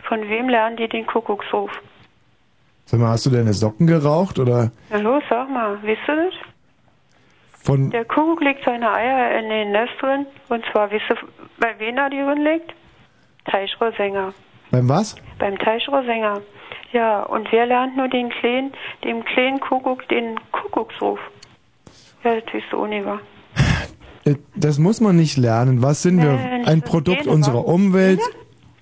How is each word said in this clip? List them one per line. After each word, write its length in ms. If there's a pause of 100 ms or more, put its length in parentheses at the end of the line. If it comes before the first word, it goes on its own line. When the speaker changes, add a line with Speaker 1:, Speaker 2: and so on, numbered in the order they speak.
Speaker 1:
Von 240
wem 200
lernen 280
die 120
den 180
Kuckucksruf? 640 (1160)
Speaker 2:
Sag 120
mal, 120
hast 140
du 60
deine 220
Socken 340
geraucht, 540
oder? 320 (180)
Speaker 1:
Na 80
los, 320
sag 180
mal, 320
weißt 280
du 80
das? 180 (1300)
Speaker 2:
Von 280
Speaker 1:
Der 140
Kuckuck 380
legt 220
seine 260
Eier 480
in 100
den 220
Nest 300
drin, 260 (220)
und 240
zwar, 180
weißt 200
du, 40 (460)
bei 180
wem 200
er 120
die 60
drin 260
legt? 320 (720)
Teichrohrsänger. 880 (400)
Speaker 2:
Beim 160
was? 260 (240)
Speaker 1:
Beim 180
Teichrohrsänger. 840 (500)
Ja, 320
und 300
wer 140
lernt 300
nur 120
den 220
kleinen, 420 (320)
dem 200
kleinen 360
Kuckuck 480
den 260 (160)
Kuckucksruf? 680 (1040)
Ja, 160
das 120
weißt 200
du 100
auch 60
nicht, 180
wa? 140 (1040)
Speaker 2:
Äh, 100 (220)
das 240
muss 200
man 140
nicht 220
lernen. 440
Was 220
sind 180
wir? 120
Speaker 1:
Mensch, 340
Speaker 2:
Ein 140
Speaker 1:
das 100
Speaker 2:
Produkt 320
Speaker 1:
Gene, 100
Speaker 2:
unserer 320
Speaker 1:
wa? 80
Speaker 2:
Umwelt? 460
Speaker 1:
Ja. 80 (560)